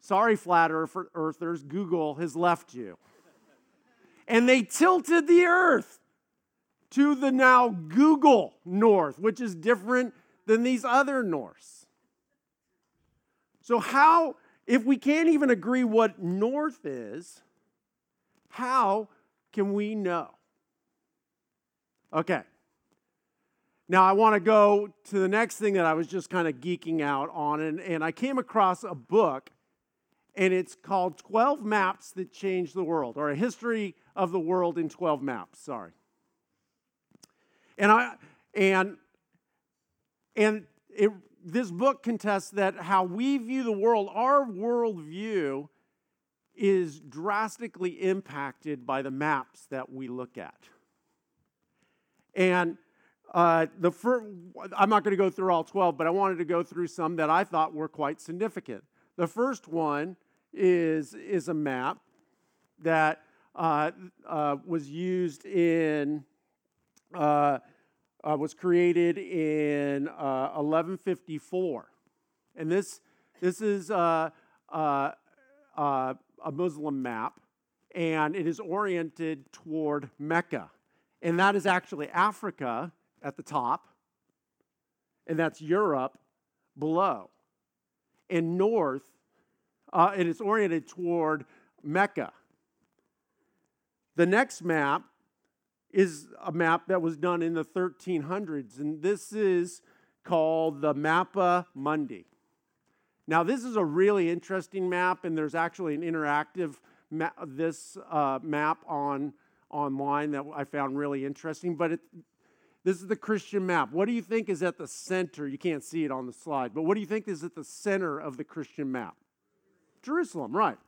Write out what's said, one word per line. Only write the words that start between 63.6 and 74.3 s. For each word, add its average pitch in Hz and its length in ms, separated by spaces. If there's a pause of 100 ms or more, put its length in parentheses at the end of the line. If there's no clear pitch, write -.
uh, 147 380
was 160 240
used 175 580
in, 156 800 (880)
uh, 147 460 (640)
uh, 151 160
was 151 160
created 175 640
in, 151 920
uh, 135 480
eleven 160 400
fifty-four. 165 920 (640)
And 156 140
this, 190 300 (400)
this 180 200
is, 202 300
uh, 165 400 (420)